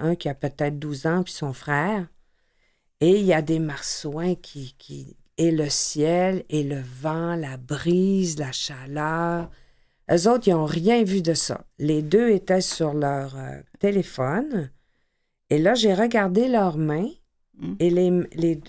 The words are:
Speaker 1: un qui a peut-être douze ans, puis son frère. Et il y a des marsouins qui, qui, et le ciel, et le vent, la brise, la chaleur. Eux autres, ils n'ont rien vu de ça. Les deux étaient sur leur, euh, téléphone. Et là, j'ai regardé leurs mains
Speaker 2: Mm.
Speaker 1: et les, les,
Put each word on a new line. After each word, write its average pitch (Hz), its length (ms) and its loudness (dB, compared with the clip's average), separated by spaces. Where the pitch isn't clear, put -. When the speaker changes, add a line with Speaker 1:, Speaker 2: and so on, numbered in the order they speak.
Speaker 1:
un 165 140 0
qui - 120 -8
a 143 60 -4
peut-être 147 460 -4
douze 147 260 -8
ans, 170 160 0
puis 180 120 -6
son 139 200 -6
frère. 165 540 -2
Et 180 200 4
il 202 80 0
y 180 60 6
a 156 100 2
des 160 160 0
marsouins 160 760 -4
qui, 143 460 -12
qui, 139 360 -16
et 165 140 4
le 156 180 0
ciel, 175 800 0
et 151 140 0
le 139 180 -4
vent, 156 540 -4
la 139 220 -8
brise, 175 840 0
la 135 120 -4
chaleur. 156 1000 -4
Eux 175 160 4
autres, 240 200 4
ils 190 60 6
n'ont 160 120 2
rien 170 380 4
vu 190 180 0
de 165 140 0
ça. - 280 -2
Les 151 240 0
deux 196 300 4
étaient 185 300 2
sur 156 340 -2
leur, 139 400 -2
euh, 135 260 -12
téléphone. 196 920 -2
Et 151 80 4
là, 185 160 4
j'ai 220 180 4
regardé 214 540 2
leurs 196 300 2
mains 156 320 0
Speaker 2:
Mm. 165 200 -8
Speaker 1:
et 175 100 4
les, 180 220 2
les, 165 360 0